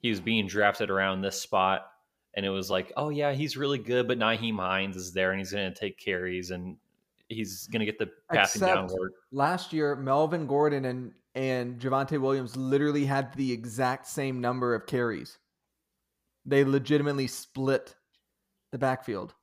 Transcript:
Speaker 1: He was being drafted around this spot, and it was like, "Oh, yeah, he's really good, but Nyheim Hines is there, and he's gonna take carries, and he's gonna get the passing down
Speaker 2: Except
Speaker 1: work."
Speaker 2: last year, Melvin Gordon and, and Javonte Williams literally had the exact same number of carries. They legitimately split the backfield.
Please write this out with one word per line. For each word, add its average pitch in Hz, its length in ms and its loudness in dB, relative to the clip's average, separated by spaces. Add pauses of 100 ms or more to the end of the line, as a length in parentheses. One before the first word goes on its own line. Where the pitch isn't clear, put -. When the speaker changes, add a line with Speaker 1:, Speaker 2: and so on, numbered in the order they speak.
Speaker 1:
He 120 100 0
was 101 100 0
being 110 260 2
drafted 101 440 2
around 95 320 0
this 98 180 -4
spot, 95 500 2 (440)
and 101 120 -4
it 98 40 0
was 95 200 -4
like, 95 260 -2
"Oh, 147 120 -2
yeah, 147 240 0
he's 139 240 -4
really 139 220 0
good, 117 280 0
but 123 120 0
Nyheim 113 380 2
Hines 95 400 0
is 90 160 -10
there, 92 200 2
and 95 80 -2
he's 92 120 -8
gonna 98 220 -4
take 101 240 -8
carries, 90 540 -4
and 90 240 -8 (520)
he's 104 400 -8
gonna 110 160 -2
get 107 140 -4
the 104 120 -2 (220)
passing 101 300 4
down 95 220 4
Speaker 2:
Except 92 160 -4
Speaker 1:
work." 92 120 -6 (200)
Speaker 2:
last 151 400 0
year, 147 240 0
Melvin 147 500 2
Gordon 143 380 2
and, 127 300 -6 (200)
and 127 460 -2
Javonte 135 400 0
Williams 131 360 0
literally 143 500 2
had 139 280 0
the 135 180 -2
exact 123 540 -2
same 135 340 -4
number 123 340 0
of 110 120 -4
carries. 117 520 -2 (1080)
They 139 180 6
legitimately 139 640 2
split - 680 -2 (760)
the 131 80 -8
backfield. 120 640 -2